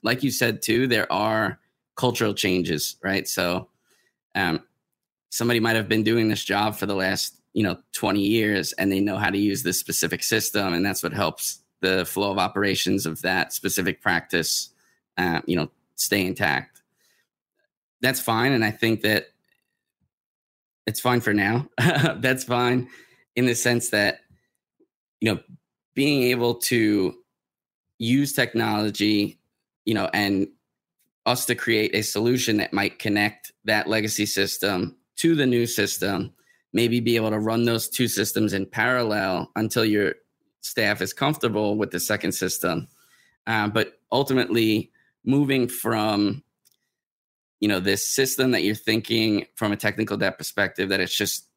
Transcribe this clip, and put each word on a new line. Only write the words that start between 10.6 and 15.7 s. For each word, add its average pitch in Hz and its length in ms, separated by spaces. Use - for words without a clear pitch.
and 90 120
that's 98 160
what - 120
helps - 460
the 95 240
flow 101 260
of 98 60
operations 95 680
of 80 180
that 92 280
specific 90 500
practice, - 680
uh, 87 280
you 92 100
know, 76 140